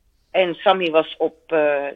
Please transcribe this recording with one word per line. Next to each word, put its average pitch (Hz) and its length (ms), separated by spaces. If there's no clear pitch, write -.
En 180 240
Sami 190 360
was 156 260
op, - 340
eh, 147 340